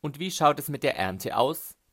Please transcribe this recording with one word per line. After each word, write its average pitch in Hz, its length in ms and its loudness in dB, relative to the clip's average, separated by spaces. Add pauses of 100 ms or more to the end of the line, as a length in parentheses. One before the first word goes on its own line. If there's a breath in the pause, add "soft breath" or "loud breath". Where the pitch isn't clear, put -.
Und 147 180 -6
wie 180 120 -4
schaut 147 280 4
es 147 100 -8
mit 143 140 -4
der - 160 2
Ernte 95 360 -2
aus? 131 360 0 (220)